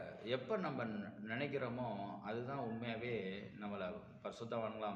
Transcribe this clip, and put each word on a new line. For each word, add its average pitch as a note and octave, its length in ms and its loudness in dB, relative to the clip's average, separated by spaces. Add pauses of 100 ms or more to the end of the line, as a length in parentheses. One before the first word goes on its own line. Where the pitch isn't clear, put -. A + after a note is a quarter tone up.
(240)
எப்ப B2+ 320 4
நம்ம C#3+ 280 2
ந-, G#2 280 0 (160)
நினைக்கிறோமோ A#2 920 0
அதுதான் A#2+ 380 0
உண்மையாவே A#2 560 0 (460)
நம்மளை G2 340 0 (280)
பரிசுத்தவான்களா A2 720 0